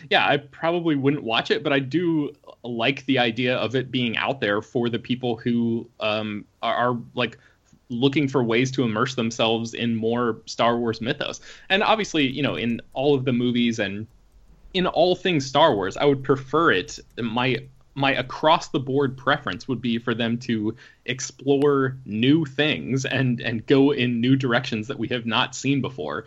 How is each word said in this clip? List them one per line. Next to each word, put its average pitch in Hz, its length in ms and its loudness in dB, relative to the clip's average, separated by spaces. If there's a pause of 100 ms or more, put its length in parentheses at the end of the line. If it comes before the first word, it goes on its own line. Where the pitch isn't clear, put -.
(100)
yeah, 185 160 4
I 139 120 2
probably 165 580 -2
wouldn't 139 260 0
watch 113 300 -2
it, 156 100 -2
but 147 100 -2
I 139 60 2
do 151 540 -2 (320)
like 120 420 -4
the 131 140 2
idea 123 360 0
of 110 200 -2
it 127 160 -4
being 120 240 -2
out 131 240 -4
there 104 200 0
for 120 280 -4
the 113 100 -4
people 120 380 -4
who, 117 520 -2 (120)
um, 107 440 -4 (200)
are, 113 100 -2
are, 123 240 0 (160)
like, 123 240 -4 (500)
looking 135 380 2
for 135 160 0
ways 120 300 2
to 139 100 0
immerse 117 320 0
themselves 113 580 0
in 117 220 -2
more 113 520 -2
Star 117 320 2
Wars 117 220 -2
mythos. - 400 -6 (300)
And 190 140 2
obviously, 185 420 0
you 135 160 -4
know, 104 140 -2
in 113 240 -4 (120)
all 143 220 2
of 131 100 -2
the 131 80 0
movies 120 460 0
and 101 300 -6 (640)
in 180 160 0
all 180 260 6
things 170 320 0
Star 143 300 6
Wars, 95 200 -2
I 143 100 2
would 135 180 4
prefer 147 480 2
it. - 260 0 (220)
My, 120 380 -2 (380)
my 139 180 2
across 156 560 2
the 147 100 0
board 131 360 0
preference 131 520 -2
would 120 140 -4
be 113 160 0
for 113 160 -2
them 117 240 -2
to 110 360 -4 (300)
explore 135 1000 0
new 131 400 4
things 131 600 -2
and, 127 360 0
and 113 260 -4
go 139 260 6
in 120 280 0
new 127 160 4
directions 123 520 -2
that 135 100 -8
we 113 100 -4
have 120 180 -4
not 117 280 0
seen 139 260 0
before. 76 460 -6